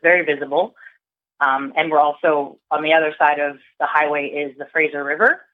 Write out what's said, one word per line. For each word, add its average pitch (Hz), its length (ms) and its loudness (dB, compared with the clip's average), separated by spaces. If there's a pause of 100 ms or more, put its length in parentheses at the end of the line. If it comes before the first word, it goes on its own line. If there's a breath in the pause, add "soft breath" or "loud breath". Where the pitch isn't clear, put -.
very 170 220 2
visible. 143 500 -2 (640 loud breath)
Um, 135 360 0
and 160 140 0
we're 156 80 2
also, 147 600 0 (120)
on 156 140 -2
the 156 80 0
other 160 260 2
side 147 220 2
of 143 160 -4 (240)
the 147 60 0
highway 147 420 0
is 143 280 -8
the 143 160 -14
Fraser 156 300 -2
River. 180 400 0 (120)